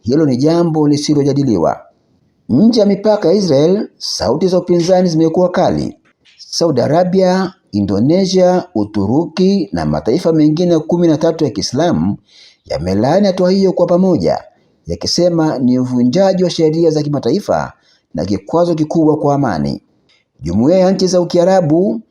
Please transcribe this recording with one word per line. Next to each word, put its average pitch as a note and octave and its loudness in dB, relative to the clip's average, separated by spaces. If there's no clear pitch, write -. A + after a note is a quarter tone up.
Hilo C#3+ 0
ni C3 0
jambo D#3 0
lisilojadiliwa." C#3 0
Nje A3 4
ya G3+ 6
mipaka G3+ 0
ya D#3+ 4
Israel, F#3 2
sauti C3 -4
za F3+ 2
upinzani F3+ 2
zimekuwa D#3+ 2
kali. D#3 -2
Saudi D#3 -2
Arabia, F3+ 0
Indonesia, F3+ 0
Uturuki D3+ 0
na E2 -4
mataifa D3+ -2
mengine D#3+ 2
kumi F3 0
na D3+ 2
tatu D#3+ -2
ya C#3 0
Kiislamu G2+ -2
yamelaani A2 0
hatua F#3 0
hiyo F#3+ 2
kwa F3 0
pamoja, E3+ 0
yakisema D#3+ -2
ni B2+ 0
uvunjaji B2+ 0
wa F3 0
sheria D#3+ 0
za D3+ 0
kimataifa B2+ -4
na F2 -6
kikwazo D#3+ -2
kikubwa D3+ 0
kwa C#3+ 0
amani. E2+ -4
Jumuiya A#2 0
ya F#3 4
nchi F#3 0
za F3+ 0
Ukiarabu F3+ 0